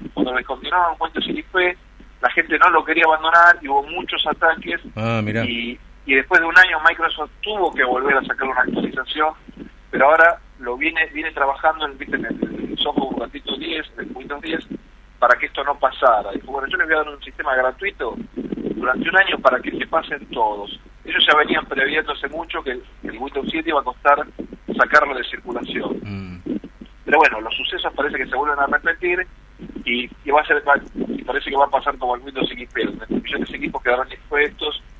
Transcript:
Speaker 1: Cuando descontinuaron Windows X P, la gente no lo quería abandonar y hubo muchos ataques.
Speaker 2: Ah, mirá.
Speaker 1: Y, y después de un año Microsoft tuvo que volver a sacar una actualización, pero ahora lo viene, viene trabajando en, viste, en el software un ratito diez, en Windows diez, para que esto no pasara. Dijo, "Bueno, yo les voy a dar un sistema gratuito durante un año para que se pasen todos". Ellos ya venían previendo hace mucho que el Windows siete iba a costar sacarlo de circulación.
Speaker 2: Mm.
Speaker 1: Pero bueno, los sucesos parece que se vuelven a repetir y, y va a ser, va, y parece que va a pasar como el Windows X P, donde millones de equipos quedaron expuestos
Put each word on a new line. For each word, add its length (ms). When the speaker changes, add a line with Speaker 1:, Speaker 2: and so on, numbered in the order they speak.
Speaker 1:
Cuando 180
descontinuaron 640
Windows 300
X 240
P, 240
la 80
gente 280
no 120
lo 120
quería 220
abandonar 560
y 80
hubo 140
muchos 440
ataques. 540
Speaker 2:
Ah, 260
mirá. 220
Speaker 1:
Y, 340
y 80
después 260
de 60
un 100
año 220
Microsoft 420
tuvo 320
que 100
volver 320
a 80
sacar 240
una 140
actualización, 720
pero 160
ahora 340
lo 200
viene, 340
viene 200
trabajando 520
en, 140
viste, 180
en 80
el 540
software 340
un 80
ratito 380
diez, 280
en 180
Windows 240
diez, 260
para 200
que 80
esto 180
no 140
pasara. 540
Dijo, 200
"Bueno, 160
yo 100
les 80
voy 100
a 40
dar 100
un 120
sistema 320
gratuito 640
durante 340
un 100
año 200
para 220
que 120
se 140
pasen 440
todos". 500
Ellos 260
ya 60
venían 300
previendo 460
hace 160
mucho 340
que 100
el 460
Windows 320
siete 180
iba 120
a 40
costar 420
sacarlo 380
de 100
circulación. 800
Speaker 2:
Mm. 560
Speaker 1:
Pero 140
bueno, 220
los 140
sucesos 400
parece 240
que 80
se 100
vuelven 220
a 80
repetir 600
y, 260
y 60
va 120
a 40
ser, 220
va, 60
y 140
parece 260
que 80
va 80
a 60
pasar 260
como 200
el 60
Windows 280
X 240
P, 100
donde 240
millones 400
de 80
equipos 260
quedaron 300
expuestos 720